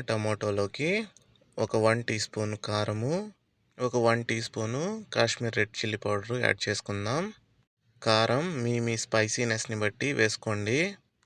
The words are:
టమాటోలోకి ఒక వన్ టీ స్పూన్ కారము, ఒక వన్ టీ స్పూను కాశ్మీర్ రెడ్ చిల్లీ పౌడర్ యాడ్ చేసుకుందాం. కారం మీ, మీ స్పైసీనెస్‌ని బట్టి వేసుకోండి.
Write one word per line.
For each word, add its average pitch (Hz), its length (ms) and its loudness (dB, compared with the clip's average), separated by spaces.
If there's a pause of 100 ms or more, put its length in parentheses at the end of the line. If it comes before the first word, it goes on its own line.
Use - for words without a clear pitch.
టమాటోలోకి 107 880 0 (680)
ఒక 110 180 0
వన్ 113 260 4
టీ 113 160 -4
స్పూన్ 107 400 -4
కారము, 107 560 -2 (640)
ఒక 123 180 0
వన్ 117 280 6
టీ 117 160 -2
స్పూను 113 400 -4 (320)
కాశ్మీర్ 117 440 0
రెడ్ 107 200 0
చిల్లీ 107 220 -2
పౌడర్ 104 400 -2
యాడ్ 107 220 2
చేసుకుందాం. 107 640 -2 (800)
కారం 113 420 4 (120)
మీ, 120 240 0
మీ 117 160 0
స్పైసీనెస్‌ని 110 800 0
బట్టి 107 360 -2
వేసుకోండి. 110 680 0 (480)